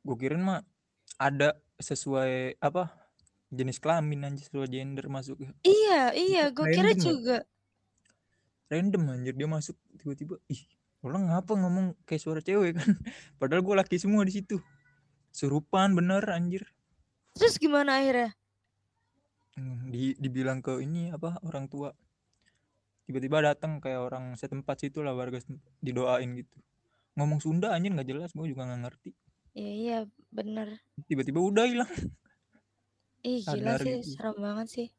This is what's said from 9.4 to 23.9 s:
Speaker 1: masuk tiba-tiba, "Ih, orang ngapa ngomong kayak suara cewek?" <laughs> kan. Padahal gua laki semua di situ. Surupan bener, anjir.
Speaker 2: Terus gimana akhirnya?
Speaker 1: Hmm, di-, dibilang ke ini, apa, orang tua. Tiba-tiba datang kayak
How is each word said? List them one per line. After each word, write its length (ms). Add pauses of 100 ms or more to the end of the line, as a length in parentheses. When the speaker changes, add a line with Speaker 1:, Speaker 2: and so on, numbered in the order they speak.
Speaker 1:
masuk 260 (220)
tiba-tiba, 480
"Ih, 160 (400)
orang 260
ngapa 300
ngomong 280 (200)
kayak 160
suara 180
cewek?" 360
<laughs> 20
kan. 120 (460)
Padahal 300
gua 160
laki 160
semua 260
di 80
situ. 240 (760)
Surupan 600
bener, 360
anjir. 340 (720)
Speaker 2:
Terus 240
gimana 420
akhirnya? 340 (1200)
Speaker 1:
Hmm, 320
di-, 260
dibilang 460
ke 180
ini, 300
apa, 320
orang 240
tua. 240 (1160)
Tiba-tiba 360
datang 400
kayak 240